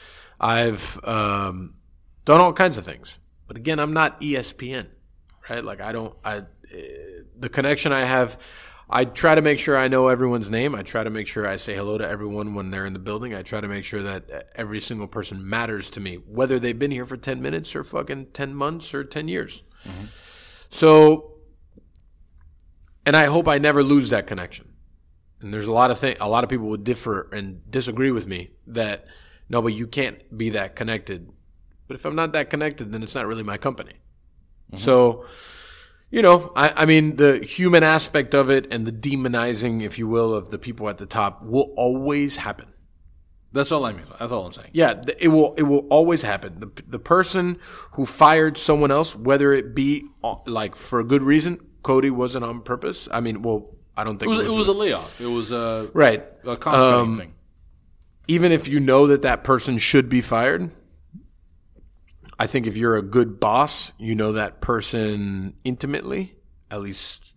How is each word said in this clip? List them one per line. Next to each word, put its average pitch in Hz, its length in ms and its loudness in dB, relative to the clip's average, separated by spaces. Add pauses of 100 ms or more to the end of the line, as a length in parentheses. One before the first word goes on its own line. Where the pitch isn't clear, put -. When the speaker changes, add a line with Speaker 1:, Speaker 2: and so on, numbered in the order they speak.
(400)
Speaker 1:
I've, 113 640 -2
um, 101 720 -4 (480)
done 151 160 8
all 180 140 6
kinds 180 240 2
of 90 80 -12
things. - 340 -16 (260)
But - 120 -16
again, 151 220 -4
I'm 151 140 -2
not 156 280 0
E 143 160 -4
S 120 160 -8
P 127 180 -14
N, 123 160 -10 (640)
right? 117 160 -8
Like, 101 160 -14
I 107 100 -8
don't, 113 320 -10
I, 104 200 -8 (280)
eh, 80 520 -18 (140)
the 123 120 -10
connection 143 420 0
I 135 140 0
have, 127 340 0 (520)
I 123 140 2
try 156 300 4
to 160 60 6
make 147 180 2
sure 143 180 2
I 131 100 2
know 131 200 4
everyone's 120 420 0
name. 123 260 -2
I 101 80 -10
try 113 200 -6
to 110 80 -6
make 107 160 -8
sure 104 200 -6
I 98 100 -4
say 101 180 -8
hello 101 240 -6
to 107 80 -6
everyone 104 480 -8
when 95 160 -8
they're 98 160 -8
in 95 60 -10
the 95 60 -12
building. 107 360 -10
I 95 80 -12
try 107 180 -10
to 104 60 -10
make 101 160 -8
sure 104 200 -8
that 92 520 -12
every 107 240 -8
single 104 280 -10
person 95 400 -10
matters 110 440 -6
to - 80 -14
me, 95 160 -10
whether 127 440 -2
they've 120 180 -4
been 143 140 -2
here 127 140 -8
for 131 120 -12
ten 127 240 -8
minutes 156 340 -8
or 151 80 -6
fucking 139 500 -10
ten 139 220 -8
months 151 380 -8
or 139 100 -8
ten 151 240 -10
years. - 340 -8 (240)
Speaker 2:
Mm-hmm. 95 200 -14 (640)
Speaker 1:
So, 156 680 8 (1700)
and 143 100 4
I 156 100 8
hope 151 220 2
I 151 100 2
never 143 260 4
lose 135 280 4
that 107 160 -2
connection. - 460 -12 (680)
And 104 120 -12
there's 104 140 -6
a 113 40 -4
lot 123 200 6
of 123 80 -4
thi-, 135 200 -2
a 104 100 -4
lot 117 140 2
of 123 60 -6
people 117 200 -4
would 107 140 -6
differ 113 480 -6
and 98 380 -12
disagree 123 420 -2
with 107 160 -4
me 90 240 -10 (160)
that, 113 380 -6 (440)
"No, 120 120 0
but 117 120 -2
you 113 140 -8
can't - 480 -6
be 113 160 -4
that 101 240 -6
connected." 107 540 -8 (580)
But 135 80 -12
if 131 100 -16
I'm 151 100 -6
not 160 180 -4
that 151 160 -4
connected, 147 420 -6
then 110 120 -8
it's 107 120 -12
not 123 120 -6
really 113 160 -6
my 104 140 -8
company. - 360 -8 (800)
Speaker 2:
Mm-hmm. 95 60 -14
Speaker 1:
So, 123 480 4 (840)
you 233 100 2
know, 175 340 8
I, 151 280 4
I - 20 6
mean, 156 300 4
the 143 240 6
human 175 440 4
aspect 156 520 2
of 135 160 4
it 135 200 2
and 113 140 -4
the 113 60 -4
demonizing, 120 920 -4
if 107 160 -8
you 117 100 -6
will, 113 280 0
of 101 160 -8
the 104 80 -10
people 110 280 -10
at 101 120 -8
the 98 80 -14
top 101 360 -4
will 120 320 -2
always 135 600 0
happen. - 300 -10 (840)
Speaker 2:
That's 139 180 0
all 147 140 0
I 110 80 -6
mean. 85 120 -16 (140)
That's 117 120 -8
all 104 140 -6
I'm 87 80 -16
saying. - 200 -20
Speaker 1:
Yeah, 151 200 4
th-, 123 260 -8
it 170 100 4
will, 156 260 4
it 156 80 0
will 143 260 2
always 165 320 4
happen. 98 380 -6
The, 101 280 -16
the 123 120 -10
person 180 580 0 (360)
who 139 120 -2
fired 156 500 4
someone 147 360 2
else, 156 240 0
whether 139 360 2
it 131 220 0
be, 143 300 -2 (200)
uh, 117 120 -6 (100)
like, 110 300 -8
for - 240 -4
a 113 40 0
good 135 200 4
reason, 156 360 2 (220)
Cody 135 300 2
wasn't 123 340 -4
on 117 160 -10
purpose. 127 500 -8
I 117 80 -2
mean, 113 220 -4
well, 110 340 -4 (220)
I 104 60 -6
don't 107 160 -8
think 220 120 -2
Speaker 2:
It 220 60 0
was, - 20 -2
Speaker 1:
it 226 40 -2
was 220 100 -2
Speaker 2:
it 220 60 -2
was 208 80 0
a 196 60 2
layoff. 196 480 -4
It 120 40 -10
was 117 260 -4
a, 113 400 -6
Speaker 1:
Right. 123 320 4 (200)
Speaker 2:
a 120 120 -4
cost-cutting 131 460 6
Speaker 1:
Um, 113 160 0
Speaker 2:
thing. 85 160 -14 (920)
Speaker 1:
even 170 240 4
if 160 160 2
you 143 120 0
know 135 280 8
that 143 160 4
that 127 200 0
person 127 360 0
should 131 280 4
be 123 140 2
fired, 143 500 0 (1700)
I 110 60 0
think 120 200 -2
if 104 100 -4
you're 113 180 2
a 107 60 0
good 104 400 0
boss, 120 560 0
you 113 180 -4
know 107 160 0
that 107 300 -4
person 104 920 -4 (100)
intimately, 139 680 -6 (360)
at 104 80 -10
least - 580 -14